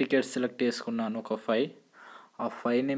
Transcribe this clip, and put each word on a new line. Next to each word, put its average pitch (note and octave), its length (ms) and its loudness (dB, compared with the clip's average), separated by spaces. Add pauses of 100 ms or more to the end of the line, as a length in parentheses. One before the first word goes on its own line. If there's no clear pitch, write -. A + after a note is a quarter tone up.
టికెట్స్ C3 340 2
సెలెక్ట్ B2 300 0
చేసుకున్నాను, A2+ 580 -2
ఒక A2 240 -2
ఫైవ్. B2 200 2 (760)
ఆ A#2 40 0 (120)
ఫైవ్ని B2+ 380 2